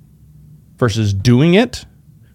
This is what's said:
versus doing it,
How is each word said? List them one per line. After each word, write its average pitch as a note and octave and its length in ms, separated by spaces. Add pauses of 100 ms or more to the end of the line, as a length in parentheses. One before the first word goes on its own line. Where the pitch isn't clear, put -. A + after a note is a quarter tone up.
(760)
versus A2 360
doing B2 420
it, A#3+ 300 (500)